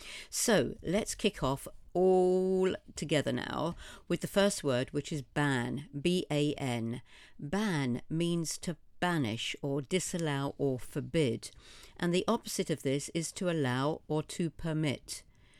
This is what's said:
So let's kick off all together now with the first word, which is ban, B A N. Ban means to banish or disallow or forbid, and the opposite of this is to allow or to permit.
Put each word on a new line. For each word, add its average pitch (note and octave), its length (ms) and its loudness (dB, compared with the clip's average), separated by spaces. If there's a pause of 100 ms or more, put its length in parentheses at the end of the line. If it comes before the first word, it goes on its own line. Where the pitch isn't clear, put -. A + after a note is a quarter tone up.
(280)
So - 540 2
let's - 320 -2
kick - 280 0
off C3+ 240 -2 (280)
all F#3 800 4 (220)
together C#3+ 360 2
now C3 440 -2 (320)
with F3 120 0
the E3 60 -6
first G3+ 360 2
word, B2+ 280 2
which D3 220 -4
is D3 100 -4
ban, C3+ 640 0 (120)
B F3+ 320 0
A D3 240 2
N. A#2+ 460 -4 (380)
Ban D3 720 0
means E3+ 480 0
to E3+ 180 -6 (240)
banish C#3+ 600 0
or C#3+ 180 0
disallow D3 760 -2
or C3+ 200 0
forbid, B2+ 720 0 (480)
and F3 140 0
the F3+ 140 2
opposite - 420 -2
of D#3 140 0
this C#3+ 320 0
is E3+ 180 -2
to F3+ 180 -2
allow C#3+ 580 2
or D3+ 140 0
to - 280 -2
permit. D#3 720 -2 (380)